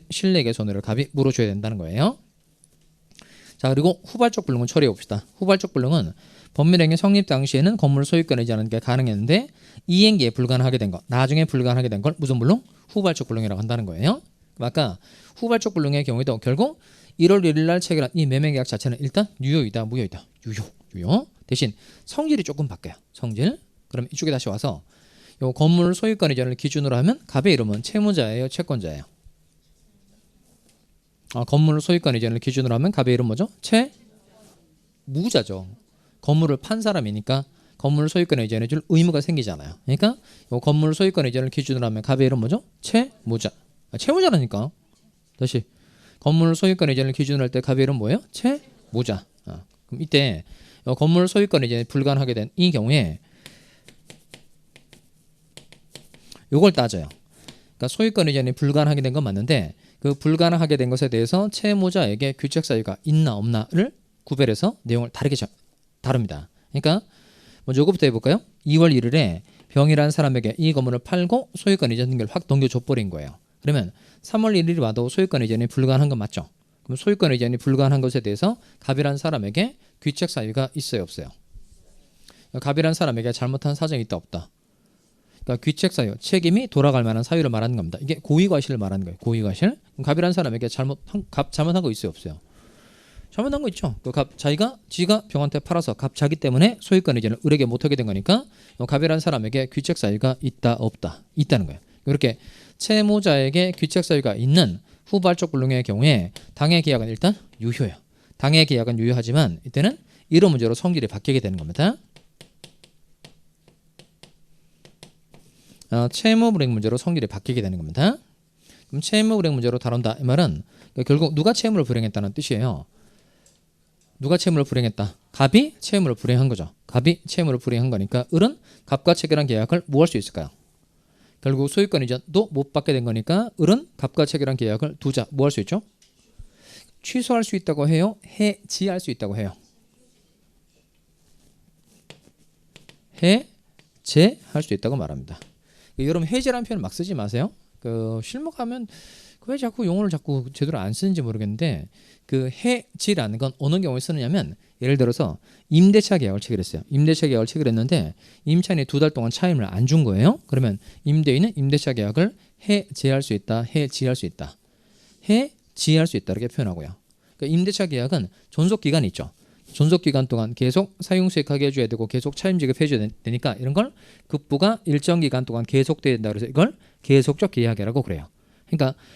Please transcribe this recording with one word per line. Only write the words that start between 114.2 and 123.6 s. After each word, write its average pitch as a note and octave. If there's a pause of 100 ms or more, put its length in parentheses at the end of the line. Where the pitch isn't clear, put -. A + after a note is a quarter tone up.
아, A#2
채무 A3+
불이행 C#3
문제로 A2
성질이 D3+
바뀌게 A#2+
되는 F#2
겁니다. B2 (720)
그럼 C#3
채무 G#3+
불이행 E3
문제로 A#2+
다룬다 A#2
이 C#3+
말은 B2 (420)
결국 D3+
누가 E3+
채무를 A3
불이행했다는 A2
뜻이에요. A#2 (1300)